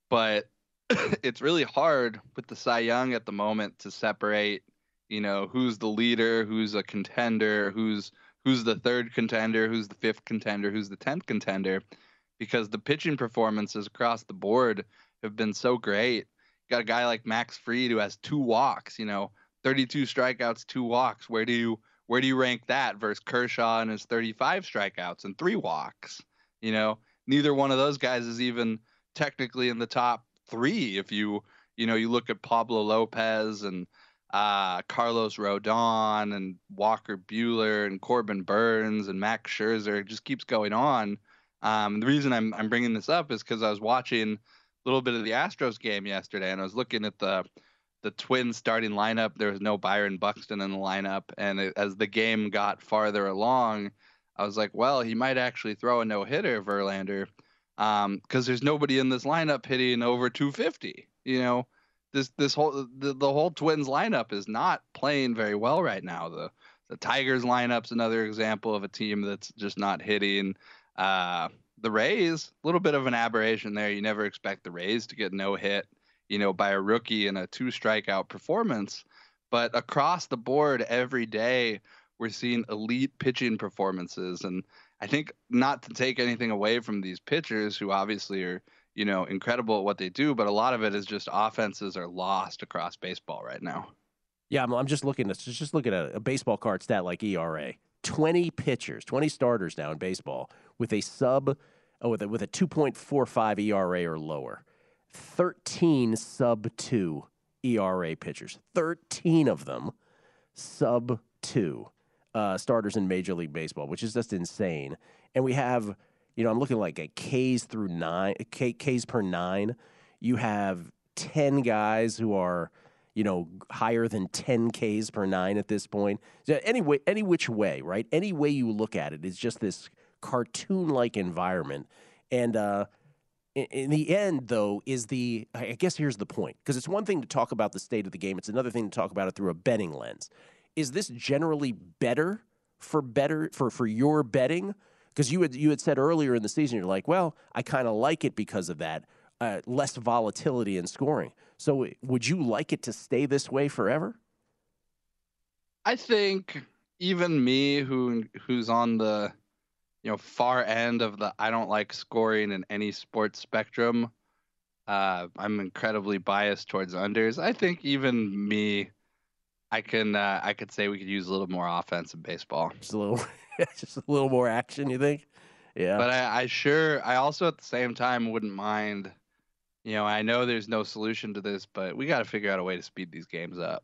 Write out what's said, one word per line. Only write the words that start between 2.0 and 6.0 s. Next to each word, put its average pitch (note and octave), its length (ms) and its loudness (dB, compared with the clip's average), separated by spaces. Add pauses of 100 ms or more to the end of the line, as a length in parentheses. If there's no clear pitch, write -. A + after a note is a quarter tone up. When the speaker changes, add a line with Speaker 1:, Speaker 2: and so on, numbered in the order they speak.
Speaker 1:
with C3 120 -12
the A2+ 80 -12
Cy A#2+ 240 2
Young B2 340 2
at A2+ 140 -4
the G#2 40 -6
moment G#2 480 -2
to G2 120 -12
separate, G#2 720 0 (460)
you G#2+ 120 -2
know, G2+ 300 0
who's B2 260 0
the A2 100 -2
leader, A2+ 560 4